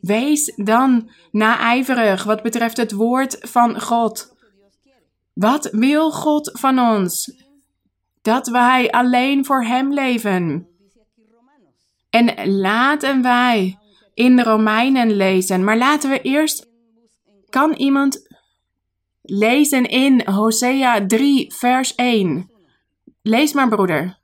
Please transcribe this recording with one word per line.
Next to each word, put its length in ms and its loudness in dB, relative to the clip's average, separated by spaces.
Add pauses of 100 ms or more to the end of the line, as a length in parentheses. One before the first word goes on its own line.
Wees 560 -2
dan 540 2 (200)
naijverig 920 0
wat 180 -2
betreft 340 -4
het 160 -2
woord 480 -2
van 400 0
God. 560 -4 (1000)
Wat 360 -2
wil 420 0
God 400 -2
van 260 -2
ons? 680 -2 (800)
Dat 260 -2
wij 420 2
alleen 540 2
voor 200 -2
hem 280 -2
leven. 760 -2 (1400)
En 480 0
laten 640 0
wij 560 0 (360)
in 280 4
Romeinen 680 2
lezen. 540 0
Maar 140 2
laten 320 0
we 100 -2
eerst, 460 -2 (840)
kan 260 0
iemand 440 0 (1040)
lezen 640 0
in 440 2
Hosea 760 0
drie, 480 0
vers 400 -2
één? 560 -2 (720)
Lees 300 0
maar, 160 0
broeder. 560 -2